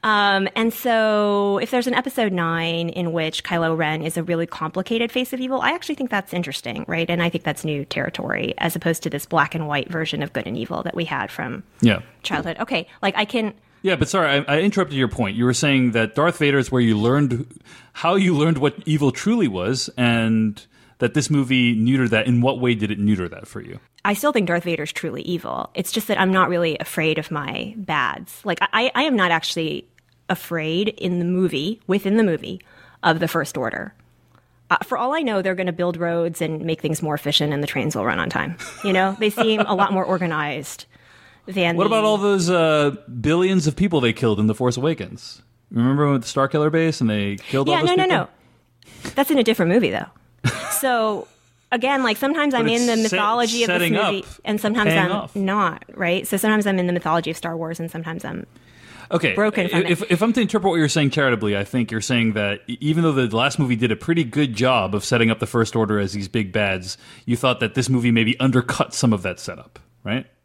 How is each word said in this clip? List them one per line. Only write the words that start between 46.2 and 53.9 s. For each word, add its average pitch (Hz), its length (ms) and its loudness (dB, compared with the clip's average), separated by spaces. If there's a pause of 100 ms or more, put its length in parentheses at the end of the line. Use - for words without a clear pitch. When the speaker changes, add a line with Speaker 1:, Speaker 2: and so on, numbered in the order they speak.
Speaker 2:
the - 40 -10
Starkiller 151 440 2
base 160 300 2
and 113 80 2
they 101 280 -2
killed 135 320 -2
all 370 60 4
Speaker 1:
Yeah, 320 60 2
Speaker 2:
those - 80 2
Speaker 1:
no, 359 60 4
no, 370 80 4
Speaker 2:
people? 359 140 2
Speaker 1:
no. - 960 -12
That's 269 160 2
in 277 80 4
a 233 40 4
different 208 280 2
movie, 190 200 2
though. - 160 -4 (360)
Speaker 2:
<laughs> - 60 2 (300)
Speaker 1:
So, 220 480 0 (460)
again, 262 300 0
like, 220 120 2
sometimes 294 380 0
Speaker 2:
But 240 80 2
Speaker 1:
I'm 226 80 2
in 233 160 2
the 233 80 2
Speaker 2:
it's 226 160 2
set-, 185 80 0
Speaker 1:
mythology 226 460 2
of 226 40 0
this 180 80 2
Speaker 2:
setting 170 180 2